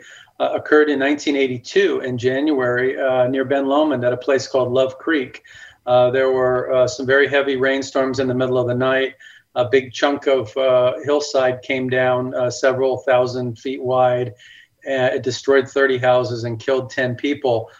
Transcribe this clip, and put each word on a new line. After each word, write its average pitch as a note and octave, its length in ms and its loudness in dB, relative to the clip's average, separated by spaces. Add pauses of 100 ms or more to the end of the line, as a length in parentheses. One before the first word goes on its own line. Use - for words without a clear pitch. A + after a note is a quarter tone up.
(380)
uh, - 160 -2
occurred D3+ 340 4
in C#3 100 0
nineteen C#3+ 380 0
eighty-two C3+ 640 0
in B2+ 160 -6
January, C3 840 0
uh, C3 300 2
near C3+ 160 0
Ben C#3 220 0
Lomond C#3 380 0
at B2 100 2
a - 20 -4
place C3 320 0
called B2 240 0
Love C3 240 0
Creek. - 460 -4 (420)
Uh, B2 260 4
there C3 220 2
were, B2+ 400 0
uh, B2+ 140 4
some - 180 -6
very C3+ 240 4
heavy C#3 280 0
rainstorms C3 640 -2
in C3 60 0
the B2 80 -2
middle B2+ 220 0
of B2 100 0
the B2 80 -2
night. C3 420 0 (380)
A B2 140 0
big B2+ 240 0
chunk C#3+ 340 0
of, C3 300 0
uh, B2+ 380 2 (100)
hillside C#3 560 0
came B2+ 300 -4
down, B2+ 440 0
uh, B2 140 -2
several C3 520 0
thousand B2 580 0
feet C3+ 240 -8
wide. B2 460 0 (600)
Uh, C3 240 0
it C3+ 100 -4
destroyed C3 460 -2
thirty C3+ 300 0
houses B2 460 0
and A#2 140 -6
killed B2 300 -4
ten B2 280 -4
people. C3 520 -2 (120)